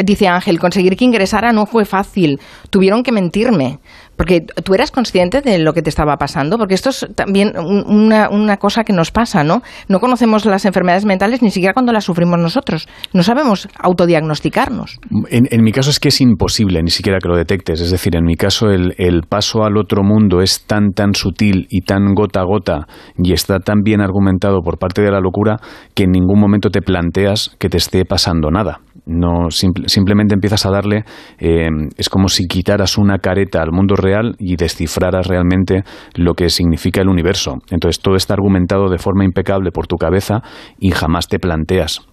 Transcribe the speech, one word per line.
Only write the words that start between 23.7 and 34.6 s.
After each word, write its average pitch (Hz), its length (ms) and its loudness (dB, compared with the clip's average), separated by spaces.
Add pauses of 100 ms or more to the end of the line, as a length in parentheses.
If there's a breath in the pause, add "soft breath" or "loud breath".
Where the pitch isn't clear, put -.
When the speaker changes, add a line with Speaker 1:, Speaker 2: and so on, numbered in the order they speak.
Speaker 2:
bien 104 180 2
argumentado 98 600 0
por 85 160 -4
parte 92 240 -2
de 104 80 2
la 98 100 2
locura 104 380 0 (380 loud breath)
que 101 80 2
en 90 80 2
ningún 92 280 4
momento 104 300 2
te 98 120 0
planteas 95 760 -2
que 95 120 -2
te 90 80 0
esté 90 280 0
pasando 82 460 0
nada. 87 300 -2 (240)
No, 85 440 0
simple-, 87 400 -2
simplemente 104 460 2
empiezas 98 300 0
a 101 40 0
darle, 101 360 -2 (340 loud breath)
eh, 82 300 0 (280)
es - 100 -4
como 98 200 2
si 95 180 -2
quitaras 92 520 -2
una 101 200 2
careta 92 440 -2
al 80 100 -2
mundo 98 240 2
real 98 420 0
y 90 200 -4
descifraras 90 680 -2